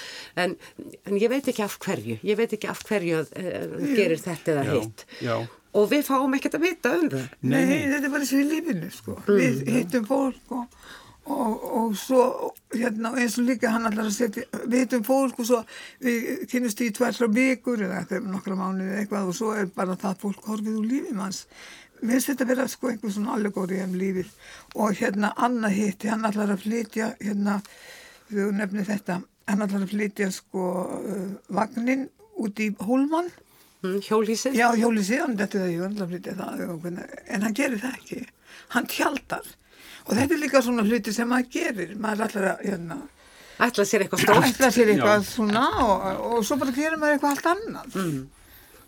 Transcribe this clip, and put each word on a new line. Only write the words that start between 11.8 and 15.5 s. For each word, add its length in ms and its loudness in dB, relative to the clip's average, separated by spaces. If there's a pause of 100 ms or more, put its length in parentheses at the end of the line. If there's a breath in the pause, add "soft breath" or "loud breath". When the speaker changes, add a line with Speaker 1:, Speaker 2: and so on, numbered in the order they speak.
Speaker 2:
svo, 600 2 (200)
hérna, 400 -2
eins 240 0
og 80 2
líka 240 2
hann 160 2
ætlar 240 0
að 60 -2
setja, 260 0 (240)
við 160 4
hittum 240 2
fólk 320 2
og 80 -2
svo 140 4 (420 loud breath)